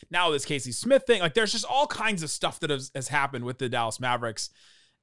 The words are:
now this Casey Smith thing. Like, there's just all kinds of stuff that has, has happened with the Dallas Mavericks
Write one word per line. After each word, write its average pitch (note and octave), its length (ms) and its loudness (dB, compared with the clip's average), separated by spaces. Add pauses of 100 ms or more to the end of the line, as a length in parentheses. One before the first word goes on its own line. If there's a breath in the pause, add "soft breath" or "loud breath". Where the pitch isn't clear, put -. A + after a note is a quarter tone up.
(120)
now F3 180 4
this C#3+ 160 0
Casey C3 280 -4
Smith C4 340 4
thing. A#3 140 4
Like, E3+ 120 2
there's A3 200 2
just A3 120 -2
all C4 220 2
kinds G#3+ 360 -2
of D3 60 -6
stuff - 300 -4
that D#3+ 100 -2
has, C3+ 240 -4
has C3+ 140 -6
happened C3+ 380 0
with B2 120 -6
the B2+ 120 -2
Dallas A#2 320 -2
Mavericks A#2+ 480 -2 (540 soft breath)